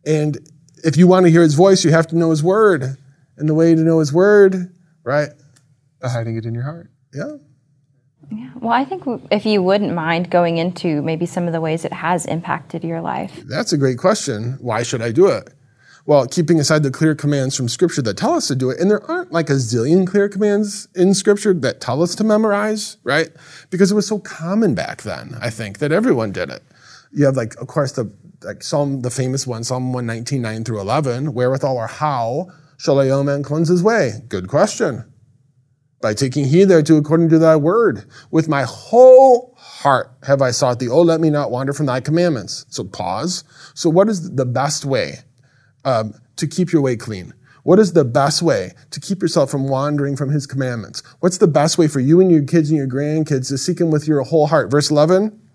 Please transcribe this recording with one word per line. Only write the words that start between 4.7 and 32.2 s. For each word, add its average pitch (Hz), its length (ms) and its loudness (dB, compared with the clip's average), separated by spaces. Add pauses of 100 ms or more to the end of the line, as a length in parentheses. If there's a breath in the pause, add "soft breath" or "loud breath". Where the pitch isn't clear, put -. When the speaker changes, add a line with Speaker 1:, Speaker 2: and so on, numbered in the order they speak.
Speaker 1:
right? 143 240 -2 (720)
Speaker 2:
By 127 80 -6
hiding 117 260 -6
it 113 100 -8
in 113 80 -8
your 117 100 -8
heart. 160 260 -12 (240)
Speaker 1:
Yeah. 269 240 -12 (960)
Speaker 3:
Yeah. 233 180 -14 (100)
Well, 226 140 -4
I 247 120 0
think 370 200 -10
w-, 240 160 -6 (100)
if 208 140 -2
you 208 160 2
wouldn't 196 320 0
mind 170 360 -2
going 175 280 2
into 165 440 -2
maybe 165 240 -4
some 175 220 -6
of 165 60 -4
the 165 80 -4
ways 160 240 -4
it - 80 -8
has 170 320 -4
impacted 165 580 -8
your 165 180 -6
life. - 460 -10
Speaker 1:
That's 147 260 -6
a 156 40 0
great 131 200 0
question. 131 600 -6
Why 120 240 -4
should 120 180 -6
I 117 100 -4
do 160 160 4
it? 123 260 -4 (520 soft breath)
Well, 139 220 4
keeping 165 320 0
aside 151 240 2
the 139 80 -2
clear 156 240 0
commands 143 400 -4
from 127 140 -4
Scripture 165 340 -2
that 104 140 -4
tell 262 160 -2
us 330 140 -2
to - 80 -2
do 127 140 -2
it, 131 100 -6
and 185 120 2
there 208 180 0
aren't, 359 220 -6
like, 160 180 -2
a 147 40 2
zillion 131 540 0
clear 202 220 0
commands 202 680 -2
in 185 180 4
Scripture 202 400 2
that 147 260 -2
tell 131 220 -2
us 175 140 0
to - 80 -4
memorize, 214 800 0
right? 147 260 0 (400 loud breath)
Because 185 220 2
it 208 40 -2
was 208 120 0
so 214 120 -6
common 180 560 -2
back - 280 -8
then, 69 360 -12
I 120 100 -4
think, 110 300 -10
that 147 120 -2
everyone 156 400 0
did 90 180 -6
it. 60 120 -16 (500 soft breath)
You 143 140 0
have, 135 120 2
like, 117 240 -6
of 127 60 -12
course, 143 260 -4
the 113 180 -6 (320)
like 98 200 -14
Psalm, 143 380 -4
the 123 80 -6
famous 127 380 -4
one, 117 160 -8
Psalm 127 300 -6
one 123 120 -6
nineteen, 117 360 -6
nine 113 220 -8
through 113 180 -6
eleven, 131 520 -4
"Wherewithal 131 420 -2
or 113 120 -6
how 143 600 -4 (300 soft breath)